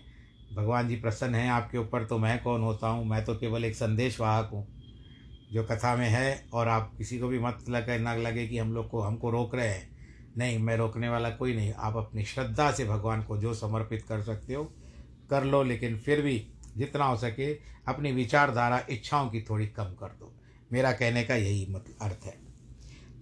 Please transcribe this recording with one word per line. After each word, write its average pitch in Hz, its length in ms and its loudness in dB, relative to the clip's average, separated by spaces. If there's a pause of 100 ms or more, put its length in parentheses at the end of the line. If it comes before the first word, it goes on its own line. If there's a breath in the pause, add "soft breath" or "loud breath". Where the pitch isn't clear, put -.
(540 loud breath)
भगवान 120 340 2
जी 120 80 0
प्रसन्न 117 400 0
हैं 120 140 2
आपके 120 280 2
ऊपर 113 280 -2
तो 113 120 0
मैं 110 260 2
कौन 120 180 0
होता 110 260 0
हूँ, 117 180 0
मैं 110 200 0
तो 117 100 0
केवल 117 300 -2
एक 107 100 -2
संदेश 113 440 2
वाहक 110 300 2
हूँ 101 180 -6 (840 loud breath)
जो 110 120 0
कथा 117 320 2
में 120 140 2
है। 131 440 2
और 117 140 2
आप 113 300 2
किसी 117 220 -6
को 123 80 -2
भी 127 120 0
मत 117 300 -2
लगे, 120 300 0
ना 117 160 0
लगे 117 320 -2
कि 117 100 -4
हम 110 160 0
लोग 113 160 -2
को, 117 120 -2
हमको 113 280 0
रोक 120 260 0
रहे 123 120 0
हैं, - 300 -4 (400 loud breath)
नहीं, 120 220 0
मैं 113 180 2
रोकने 113 320 0
वाला 117 200 0
कोई 123 260 0
नहीं। 107 180 0
आप 110 240 -2
अपनी 107 280 -4
श्रद्धा 131 460 2
से 131 140 0
भगवान 107 380 0
को 107 140 -4
जो 113 160 0
समर्पित 110 500 -2
कर 107 180 -4
सकते 107 320 -6
हो 151 200 -6 (560 loud breath)
कर 139 140 4
लो, 139 200 6
लेकिन 117 340 0
फिर 147 240 2
भी 131 260 0 (300)
जितना 143 280 0
हो 123 120 4
सके 123 360 -2 (340 loud breath)
अपनी 143 240 0
विचारधारा, 123 800 4
इच्छाओं 135 400 0
की 110 120 -2
थोड़ी 107 260 0
कम 104 180 -6
कर 90 340 -10
दो। - 140 -20 (400 soft breath)
मेरा 127 180 4
कहने 120 320 2
का 127 120 2
यही 101 340 2
मतलब - 320 -8
अर्थ 101 220 -4
है। 95 140 -12 (840 loud breath)